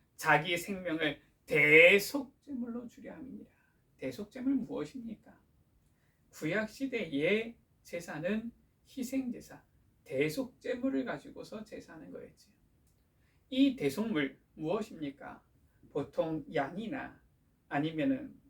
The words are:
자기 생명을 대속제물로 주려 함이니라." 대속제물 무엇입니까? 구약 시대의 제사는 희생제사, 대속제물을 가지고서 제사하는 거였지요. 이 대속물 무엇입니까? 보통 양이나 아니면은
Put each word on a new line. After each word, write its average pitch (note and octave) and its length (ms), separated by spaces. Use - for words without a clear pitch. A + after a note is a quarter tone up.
자기 D#3+ 420
생명을 E3+ 640
대속제물로 G3+ 1400
주려 - 260
함이니라." G#3+ 360
대속제물 A#3 560
무엇입니까? - 840
구약 G3 400
시대의 G#3 840
제사는 F#3 680
희생제사, B3+ 720
대속제물을 B3+ 1000
가지고서 - 600
제사하는 - 460
거였지요. - 420
이 C4 260
대속물 D#3 640
무엇입니까? D#3+ 920
보통 D#3 600
양이나 D3 680
아니면은 D3 680